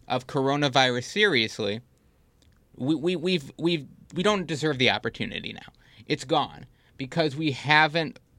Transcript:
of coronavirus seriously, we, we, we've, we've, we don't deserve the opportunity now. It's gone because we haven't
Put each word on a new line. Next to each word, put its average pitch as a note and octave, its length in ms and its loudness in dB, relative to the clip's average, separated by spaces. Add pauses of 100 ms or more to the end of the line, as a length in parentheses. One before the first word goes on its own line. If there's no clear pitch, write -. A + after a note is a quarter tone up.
of B2+ 180 -4
coronavirus C3+ 800 2
seriously, A2+ 760 0 (960)
we, C#3 180 0
we, E3+ 220 -2
we've, E3 420 -4
we've, D#3+ 280 0 (280)
we F3+ 80 -2
don't G3+ 240 0
deserve D3 320 -2
the A#2+ 120 6
opportunity - 600 -6
now. - 200 -18 (340)
It's - 180 -4
gone C3+ 400 -2 (320)
because C#3 400 -2
we D#3 140 -2
haven't D3+ 720 2 (180)